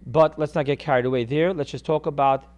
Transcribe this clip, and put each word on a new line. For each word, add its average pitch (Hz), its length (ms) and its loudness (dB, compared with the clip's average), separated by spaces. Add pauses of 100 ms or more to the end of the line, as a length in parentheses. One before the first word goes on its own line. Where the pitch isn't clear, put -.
But 156 320 2
let's 151 160 -4
not 151 120 -2
get 139 140 -2
carried 127 260 0
away 127 180 0
there. 156 300 0
Let's 143 180 -6
just 131 140 -12
talk 156 220 -2
about 139 360 0 (140)